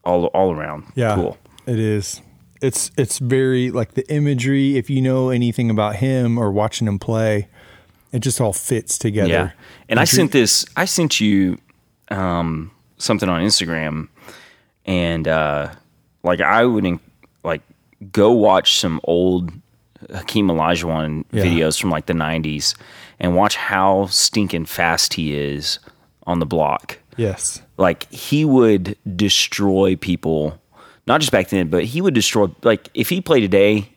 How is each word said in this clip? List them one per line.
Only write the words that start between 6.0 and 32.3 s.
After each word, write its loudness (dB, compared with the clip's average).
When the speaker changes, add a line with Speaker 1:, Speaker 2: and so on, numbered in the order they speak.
Speaker 2:
or 2
watching 0
him -2
play, -2
it -2
just -4
all 2
fits -4
together. 0
Speaker 1:
Yeah. 2
And 2
I 4
Speaker 2:
Did 2
you 4
Speaker 1:
sent 2
this, 2
I 0
sent 0
you, 2
um, -4
something 0
on 0
Instagram, -2
and, -2
uh, 0
like, 0
I 4
would 2
en-, -2
like, -4
go 4
watch 4
some -2
old 0
Hakeem -2
Olajuwon -2
Speaker 2:
Yeah. 0
Speaker 1:
videos 0
from, -2
like, -4
the -2
nineties. -4
And -2
watch 2
how 0
stinking -2
fast 0
he -4
is -6
on -2
the -2
block. -2
Speaker 2:
Yes. -6
Speaker 1:
Like, 0
he -2
would 4
destroy 0
people, -4
not 4
just -2
back 2
then, 0
but 2
he -6
would 2
destroy, 2